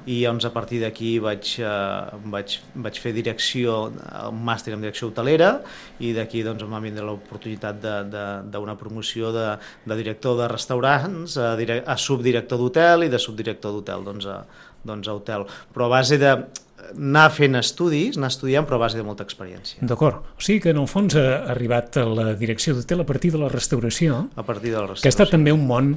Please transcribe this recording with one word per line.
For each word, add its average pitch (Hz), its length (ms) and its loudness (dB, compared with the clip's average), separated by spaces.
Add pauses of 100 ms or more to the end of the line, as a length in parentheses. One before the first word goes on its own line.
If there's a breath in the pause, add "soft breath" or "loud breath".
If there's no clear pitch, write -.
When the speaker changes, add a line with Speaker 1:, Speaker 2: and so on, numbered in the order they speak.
Speaker 1:
i 123 160 -2
llavors 120 240 0
a 120 80 -4
partir 113 300 -4
d'aquí 110 360 -2
vaig, 104 360 -4 (100)
eh, 98 540 -4 (100)
vaig, 101 300 -6 (160)
vaig 110 260 -8
fer 113 160 -4
direcció, 113 720 -2
eh, 110 400 -12
un 113 160 -8
màster 113 320 -4
en 104 80 -8
direcció 107 240 -6
hotelera, 156 540 4 (360 loud breath)
i 120 140 -4
d'aquí, 110 320 -4
doncs, 107 180 -6
em 107 140 -10
va 107 80 -8
vindre 104 240 -8
l'oportunitat 104 720 -10
de, 107 160 -6 (160)
de, 104 140 -8 (260)
d'una 104 240 -8
promoció 110 560 -6
de, 110 240 -2 (300 loud breath)
de 107 100 -2
director 113 400 -2
de 120 120 0
restaurants 139 880 0
a 117 180 0
dire-, 117 300 -2
a 127 100 -2
subdirector 120 640 0
d'hotel 165 440 6
i 160 40 0
de 123 100 2
subdirector 107 540 -6
d'hotel, 98 320 -8
doncs, 101 220 -10
a, 95 160 -10 (420 loud breath)
doncs, 104 240 -10
a 107 60 -6
hotel. 101 320 -6 (260 loud breath)
Però 123 160 0
a 123 80 6
base 131 220 6
de 135 180 6 (600)
anar 147 340 8
fent 143 260 4
estudis, 175 600 0
anar 135 160 -2
estudiant, 139 340 0
però 127 120 0
a - 80 0
base 110 100 -2
de 113 80 -4
molta 104 180 -10
experiència. 95 600 -12
Speaker 2:
D'acord. 123 380 2 (160 loud breath)
O - 20 -20
sigui 208 240 2
que, 170 80 6
en 151 80 2
el 139 80 0
fons, 190 260 2
ha 135 380 4
arribat 120 480 0
a 117 80 2
la 110 260 2
direcció 113 400 0
d'hotel 165 280 -2
a 143 40 -2
partir 151 240 2
de 160 80 0
la 143 140 0
restauració, 127 840 0
Speaker 1:
A 123 80 -8
partir 113 300 -4
de 110 80 0
la 101 60 -4
Speaker 2:
que 95 60 -8
ha 131 200 4
estat - 160 8
Speaker 1:
restauració. - 80 -6
Speaker 2:
també 151 160 6
un 151 160 4
món 127 280 4